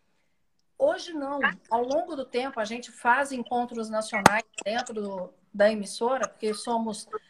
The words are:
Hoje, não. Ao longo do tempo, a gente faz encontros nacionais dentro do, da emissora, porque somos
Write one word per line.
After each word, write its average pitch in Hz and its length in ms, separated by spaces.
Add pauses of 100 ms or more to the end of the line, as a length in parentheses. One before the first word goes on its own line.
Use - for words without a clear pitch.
(760)
Hoje, 349 360
não. 277 440 (120)
Ao 233 140
longo 311 320
do 262 100
tempo, 254 340
a 208 60
gente 240 260
faz 269 400
encontros 240 580
nacionais 220 540 (200)
dentro 233 300
do, 196 400 (200)
da 208 180
emissora, 220 560
porque 214 260
somos 226 540 (220)